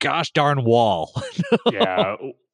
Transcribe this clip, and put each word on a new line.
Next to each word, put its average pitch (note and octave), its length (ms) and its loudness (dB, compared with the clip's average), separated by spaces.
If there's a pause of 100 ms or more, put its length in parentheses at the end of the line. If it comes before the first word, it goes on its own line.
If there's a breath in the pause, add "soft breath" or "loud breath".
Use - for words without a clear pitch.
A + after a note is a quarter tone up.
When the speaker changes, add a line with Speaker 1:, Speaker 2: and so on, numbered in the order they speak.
Speaker 1:
gosh D3+ 320 -2
darn C#3+ 320 2
wall. A2+ 480 2 (280)
<laughs> - 300 0
Speaker 2:
Yeah. G2 460 -2
W-, C3 160 -12 (220)